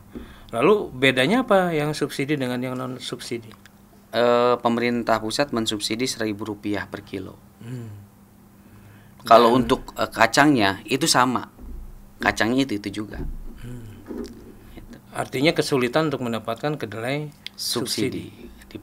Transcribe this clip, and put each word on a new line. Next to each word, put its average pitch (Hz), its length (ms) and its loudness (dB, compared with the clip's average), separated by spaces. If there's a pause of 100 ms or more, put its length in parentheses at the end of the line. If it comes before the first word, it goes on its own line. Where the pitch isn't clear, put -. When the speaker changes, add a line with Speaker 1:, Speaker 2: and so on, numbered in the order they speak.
(500)
Speaker 1:
Lalu 170 420 4
bedanya 135 540 2
apa 185 260 4
yang 151 240 -2
subsidi 143 380 -2
dengan 123 260 -2
yang 127 140 -4
non 127 240 -6
subsidi? - 540 -10 (600)
Speaker 2:
Eh, 120 440 4
pemerintah 117 600 2
pusat 110 320 -2
mensubsidi 113 560 -2
seribu 107 400 -4
rupiah 101 400 -4
per - 160 -10
kilo. 95 320 -10 (240)
Speaker 1:
Hmm. 117 320 -12 (1400)
Speaker 2:
Kalau 117 280 10
Speaker 1:
Dan 123 120 4
Speaker 2:
untuk, 127 320 0
eh, - 80 0
kacangnya 113 800 4
itu 135 200 0
sama, 123 440 2 (720)
kacangnya 110 400 2
itu, 110 160 -4
itu 101 240 -8
juga. 101 160 -12 (440)
Speaker 1:
Hmm. 120 400 -14 (720)
Speaker 2:
Gitu. - 220 -18 (180)
Speaker 1:
Artinya 131 400 0
kesulitan 147 560 0
untuk 127 160 -4
mendapatkan 113 480 -4
kedelai 135 560 -8 (240)
Speaker 2:
Subsidi - 800 -4
Speaker 1:
subsidi. - 320 -20
Speaker 2:
di - 160 -16